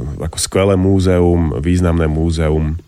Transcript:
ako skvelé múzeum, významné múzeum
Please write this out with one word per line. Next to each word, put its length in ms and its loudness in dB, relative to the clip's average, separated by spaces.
ako 160 -8
skvelé 380 0
múzeum, 840 2
významné 480 0
múzeum 680 0